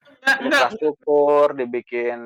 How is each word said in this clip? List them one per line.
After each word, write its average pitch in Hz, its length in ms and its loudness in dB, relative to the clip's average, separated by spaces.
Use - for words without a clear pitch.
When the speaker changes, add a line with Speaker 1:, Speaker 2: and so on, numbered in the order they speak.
Speaker 1:
enggak. 262 200 0
Speaker 2:
infrastruktur, 151 1120 0
dibikin, 120 720 -6